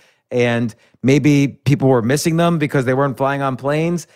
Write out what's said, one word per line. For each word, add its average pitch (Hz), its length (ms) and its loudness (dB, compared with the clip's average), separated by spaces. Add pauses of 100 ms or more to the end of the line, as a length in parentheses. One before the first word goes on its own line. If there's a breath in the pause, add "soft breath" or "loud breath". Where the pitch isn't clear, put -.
(300 soft breath)
and 120 440 -2 (280 soft breath)
maybe 143 460 2
people 131 400 0
were 127 140 4
missing 151 340 0
them 170 220 2
because 147 260 -2
they 127 80 0
weren't 135 240 -2
flying 139 240 -2
on 135 160 -4
planes. 156 600 -4